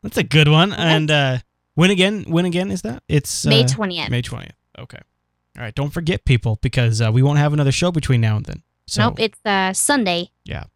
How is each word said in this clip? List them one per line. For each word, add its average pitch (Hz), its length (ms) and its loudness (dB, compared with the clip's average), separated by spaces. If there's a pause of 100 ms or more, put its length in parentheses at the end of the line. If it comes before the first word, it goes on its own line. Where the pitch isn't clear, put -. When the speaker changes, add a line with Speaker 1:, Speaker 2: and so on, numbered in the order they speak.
Speaker 1:
That's - 140 -6
a 165 60 0
good 151 240 4
one. 160 220 4
Speaker 2:
Yes. - 100 -8
Speaker 1:
And, 156 320 2
uh, 135 260 0 (380)
when 175 160 4
again, 196 360 0
when 165 180 0
again 180 260 -2
is 185 120 -6
that? 170 240 -10
It's, - 380 -2
Speaker 2:
May 185 180 4
Speaker 1:
uh, 127 40 2
Speaker 2:
twentieth. 170 420 -4
Speaker 1:
May 120 120 -2
twentieth. - 340 -12 (220)
Okay. - 220 -18 (580)
All 123 60 -12
right, 110 120 -12
don't 139 140 -4
forget, 160 360 -4
people, 117 360 2
because, 117 400 0
uh, 110 100 2
we 120 100 4
won't 143 180 2
have 147 140 2
another 147 180 2
show 175 200 0
between 135 300 0
now 110 160 0
and - 80 -6
then. - 180 -14 (240)
So - 160 0
Speaker 2:
Nope, 233 160 0
it's, 220 260 -2
uh, 190 280 0
Sunday, 190 580 0 (140)
Speaker 1:
Yeah. - 180 -10 (120)